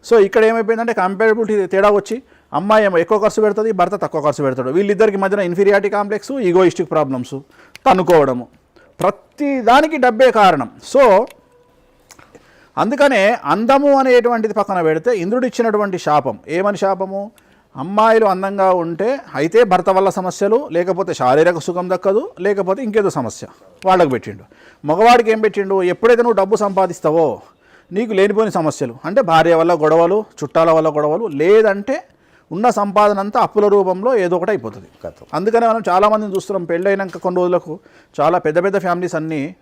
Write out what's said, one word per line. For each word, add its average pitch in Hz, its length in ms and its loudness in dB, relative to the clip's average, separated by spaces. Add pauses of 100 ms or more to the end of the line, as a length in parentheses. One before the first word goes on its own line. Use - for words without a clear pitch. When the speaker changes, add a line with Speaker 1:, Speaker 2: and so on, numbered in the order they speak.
Speaker 1:
So, 233 60 4 (140)
ఇక్కడ 220 200 2
ఏమైపోయిందంటే, 226 540 -2
కంపారిబిలిటీ 214 520 0 (200)
తేడా 196 240 4
వచ్చి 202 180 -6 (420)
అమ్మాయి 208 280 2
ఏమో 185 160 0
ఎక్కువ 214 200 0
ఖర్చు 214 220 0
పెడుతుంది, 214 340 0
భర్త 214 240 0
తక్కువ 160 220 -6
ఖర్చు 147 220 -2
పెడతాడు. 127 300 -4
వీళ్ళిద్దరికి 202 460 2
మధ్యన 196 180 -2 (100)
ఇన్ఫీరియారిటీ 196 440 2
కాంప్లెక్స్, 208 400 -6 (140)
ఈగోయిస్టిక్ 175 460 2
ప్రాబ్లమ్స్, 135 420 -4 (500)
తన్నుకోవడము, 156 580 2 (560)
ప్రతి 202 480 -4 (220)
దానికి 311 340 4
డబ్బే 247 240 4 (120)
కారణం. 156 280 4 (240)
So, 269 120 6 (1800)
అందుకనే 262 400 0 (300)
అందము 269 380 2 (120)
అనేటువంటిది 240 580 2
పక్కన 190 180 -2 (100)
పెడితే, 160 220 -2 (140)
ఇంద్రుడు 240 260 -2
ఇచ్చినటువంటి 208 540 -2
శాపం, 135 320 0 (220)
ఏమని 202 260 -2
శాపము, 190 380 -4 (600)
అమ్మాయిలు 220 500 2
అందంగా 196 340 -2 (160)
ఉంటే 170 260 -4 (300)
అయితే 170 220 0 (120)
భర్త 180 240 0
వల్ల 190 120 2 (100)
సమస్యలు, 202 400 -2 (180)
లేకపోతే 180 440 -2
శారీరక 156 460 2
సుఖం 180 260 -6
దక్కదు, 190 300 -2 (240)
లేకపోతే 196 400 -2
ఇంకేదో 208 320 -2
సమస్య 120 260 -10 (440)
వాళ్ళకు 175 260 2
పెట్టిండు. 98 300 -10 (460)
మగవాడికి 226 440 4
ఏం 220 100 -4
పెట్టిండు, 196 320 -2 (160)
ఎప్పుడైతే 226 340 2
నువ్వు 220 160 2
డబ్బు 196 220 0
సంపాదిస్తావో 175 600 0 (640)
నీకు 202 280 -4
లేనిపోని 202 400 2
సమస్యలు, 147 360 -4 (140)
అంటే 220 120 0 (100)
భార్య 160 300 4
వల్ల 170 120 2 (120)
గొడవలు, 170 340 2 (220)
చుట్టాల 165 360 0
వల్ల 160 200 2
గొడవలు, 151 280 -2 (160)
లేదంటే 208 560 2 (600)
ఉన్న 214 100 0 (120)
సంపాదన 208 460 0
అంతా 208 220 -4
అప్పుల 208 280 0
రూపంలో 190 360 0 (140)
ఏదో 175 140 -2
ఒకటి 185 160 -2
అయిపోతుంది. 107 340 -10 (160)
Speaker 2:
కథం. - 220 -16 (120)
Speaker 1:
అందుకనే 226 320 0
మనం 220 180 -2
చాలామందిని 208 480 0
చూస్తున్నాం, 190 340 -6
పెళ్ళైనాక 185 540 -2
కొన్ని 180 180 -2
రోజులకు 175 300 -2 (460)
చాలా 165 280 0
పెద్ద 156 200 0
పెద్ద 196 100 -2 (100)
ఫ్యామిలీస్ 175 340 -4
అన్నీ 160 200 -8 (220)